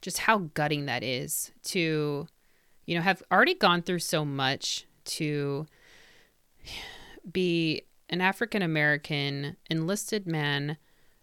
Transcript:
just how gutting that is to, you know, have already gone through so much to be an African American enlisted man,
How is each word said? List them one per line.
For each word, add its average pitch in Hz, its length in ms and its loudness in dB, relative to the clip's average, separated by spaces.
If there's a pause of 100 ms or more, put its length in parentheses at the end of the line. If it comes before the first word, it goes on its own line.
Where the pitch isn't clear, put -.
just - 180 -6
how 202 360 2
gutting 147 320 0
that 123 160 -2
is 131 480 -4 (140)
to, 151 640 -2 (580)
you 170 80 -2
know, 170 80 0
have 185 200 2 (100)
already 262 220 6
gone 175 280 4
through 180 160 -2
so 156 260 0
much 139 600 -2 (200)
to 143 600 -2 (1600)
be 170 520 2 (260)
an 180 120 -2
African 190 420 0
American 147 960 0 (120)
enlisted 185 580 -2
man, 147 500 -2 (460)